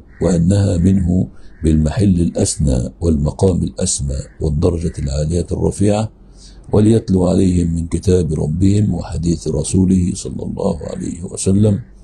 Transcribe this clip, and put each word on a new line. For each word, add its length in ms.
وأنها 560
منه 500
بالمحل 580
الأسنى 680
والمقام 600
الأسمى 520
والدرجة 580
العالية 520
الرفيعة، 600
وليتلو 540
عليهم 480
من 120
كتاب 460
ربهم 600
وحديث 540
رسوله 680
صلى 280
الله 400
عليه 400
وسلم، 560